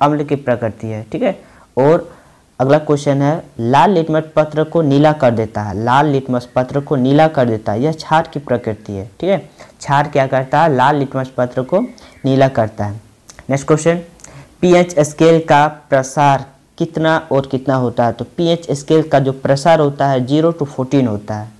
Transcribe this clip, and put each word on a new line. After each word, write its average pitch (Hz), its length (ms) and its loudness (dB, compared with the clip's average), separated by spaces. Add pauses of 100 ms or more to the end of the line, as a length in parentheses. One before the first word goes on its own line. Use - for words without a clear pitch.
अम्ल 147 220 0
की 147 120 -4
प्रकृति 117 520 -4
है। 110 240 -8
ठीक 214 100 -6
है, - 180 -4 (380)
और 156 380 2 (440)
अगला 135 180 2
question 147 440 0
है, 147 220 -2 (160)
लाल 139 320 2
litmus 160 320 0 (120)
पत्र 156 280 0
को 156 180 -2
नीला 147 300 4
कर 143 200 2
देता 110 320 -4
है, 104 200 -6
लाल 131 220 2
litmus 131 500 -4
पत्र 151 240 -2
को 143 160 -4
नीला 135 320 4
कर 135 220 0
देता 110 220 -4
है, 107 100 -2
यह 156 100 0
क्षार 160 420 -2
की 147 60 -8
प्रकृति 117 540 -6
है। 98 260 -10
ठीक 170 100 -4
है, 196 80 0 (420)
क्षार 143 280 0
क्या 135 200 0
करता 135 360 0
है? 160 120 2
लाल 131 200 2
litmus 131 420 -4
पत्र 123 260 -2
को 175 160 -2 (460)
नीला 131 220 4
करता 110 380 -4
है। 104 160 -10 (480)
Next - 180 -4
question, 160 280 2 (680)
पीएच 175 380 2
scale 160 400 4
का 151 280 4
प्रसार 139 880 0 (220)
कितना 160 540 -2
और 135 160 0
कितना 135 280 -2
होता 123 300 0
है, 117 80 0
तो - 120 -10
पीएच 170 460 -2
स्केल 151 320 0
का 147 160 2
जो 135 120 0
प्रसार 139 480 2
होता 143 280 0
है 131 180 0
ज़ीरो 156 260 2
to 160 140 -4
fourteen 135 420 0
होता 107 280 -6
है, 110 240 -10